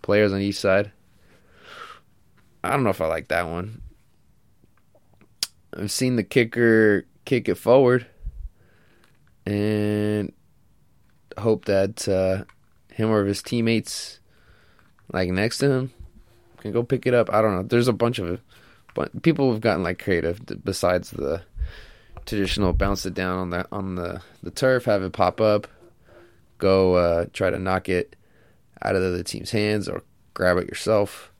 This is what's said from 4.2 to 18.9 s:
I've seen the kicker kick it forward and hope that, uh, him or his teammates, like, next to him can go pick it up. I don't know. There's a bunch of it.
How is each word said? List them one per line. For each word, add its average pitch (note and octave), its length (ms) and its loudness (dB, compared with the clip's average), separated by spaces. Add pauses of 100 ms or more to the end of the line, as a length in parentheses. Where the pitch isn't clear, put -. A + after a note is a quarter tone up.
I've G2+ 180 -8
seen B2+ 260 -2
the G#2 80 0
kicker A2+ 800 2 (180)
kick A#2+ 240 -2
it F#2+ 80 0
forward B2 500 4 (1400)
and G#2 880 -2 (1040)
hope A2 280 0
that, G2+ 420 0
uh, F#2+ 360 0 (480)
him A2 180 0
or G#2 140 4
his G2 180 -2
teammates, - 760 -2 (920)
like, F2+ 180 0
next G2+ 280 0
to C#3 120 2
him C3 220 -2 (640)
can G#2+ 140 -10
go A#2+ 100 0
pick B2 240 -2
it B2 80 2
up. A#2 180 2
I G#2+ 80 4
don't G#2+ 140 2
know. F2+ 80 -2
There's A#2+ 260 2
a A#2+ 40 2
bunch A#2 260 0
of F2 120 -4
it. F2+ 100 -6 (520)